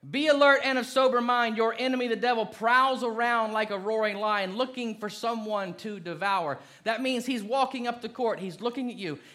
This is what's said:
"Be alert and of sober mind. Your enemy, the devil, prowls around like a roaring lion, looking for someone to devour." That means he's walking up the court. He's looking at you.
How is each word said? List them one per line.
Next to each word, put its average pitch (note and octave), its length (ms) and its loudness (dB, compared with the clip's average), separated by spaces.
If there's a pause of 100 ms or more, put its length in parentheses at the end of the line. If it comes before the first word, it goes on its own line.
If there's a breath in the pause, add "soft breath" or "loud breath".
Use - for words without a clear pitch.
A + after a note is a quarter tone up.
"Be C#4 180 0
alert C#4 360 8
and C4 140 2
of B3 80 0
sober C4 360 4
mind. A#3+ 360 2
Your A3+ 200 2
enemy, B3+ 300 0
the A3+ 80 0
devil, A3+ 300 0
prowls B3 580 2
around A#3 500 0
like G#3+ 180 0
a G3+ 60 -2
roaring G#3+ 400 0
lion, G3+ 380 0
looking B3 440 -4
for G#3 100 -6
someone G#3+ 680 -4
to G#3 240 -10
devour." E3+ 600 -2 (240 loud breath)
That A3 180 -2
means B3+ 240 -2
he's B3 180 -2
walking B3+ 440 0
up A#3+ 140 -6
the A3+ 80 -8
court. A3+ 300 -2
He's F3 220 -8
looking B3 280 -4
at G3+ 80 -12
you. E3+ 220 -6 (160 loud breath)